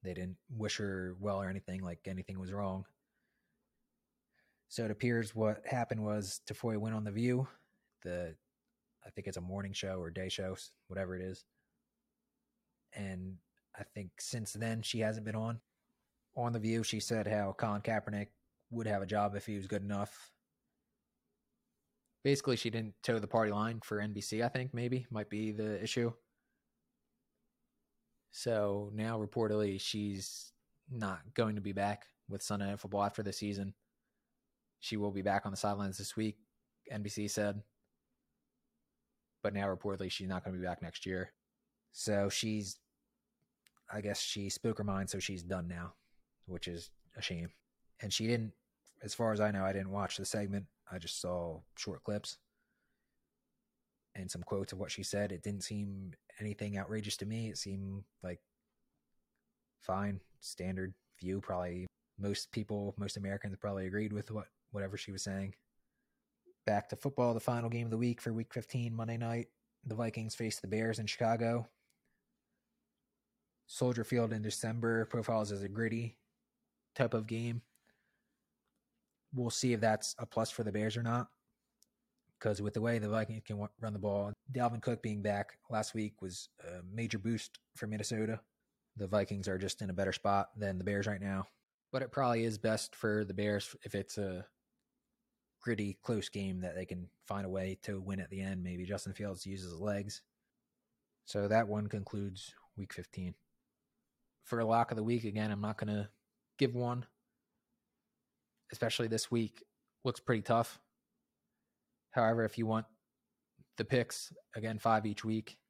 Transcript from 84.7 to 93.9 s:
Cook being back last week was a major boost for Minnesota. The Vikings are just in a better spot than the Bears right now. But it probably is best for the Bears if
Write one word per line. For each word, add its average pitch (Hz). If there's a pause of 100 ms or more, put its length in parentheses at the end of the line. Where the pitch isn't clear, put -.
Cook 117
being 104
back 101 (120)
last 107
week 107
was 92 (120)
a 87
major 110
boost 110 (160)
for -
Minnesota. 107 (540)
The 104
Vikings 101
are 95
just 92
in 101
a 92
better 95
spot 101
than 101
the 90
Bears 101
right 104
now. 98 (440)
But 131
it 120
probably 120
is 110
best 110
for 107
the 95
Bears 104 (100)
if -